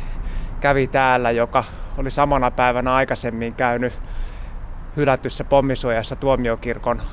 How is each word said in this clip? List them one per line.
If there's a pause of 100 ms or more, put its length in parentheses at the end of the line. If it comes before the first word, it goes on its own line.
(600)
kävi
täällä,
joka (340)
oli
samana
päivänä
aikaisemmin
käynyt (1040)
hylätyssä
pommisuojassa
Tuomiokirkon (120)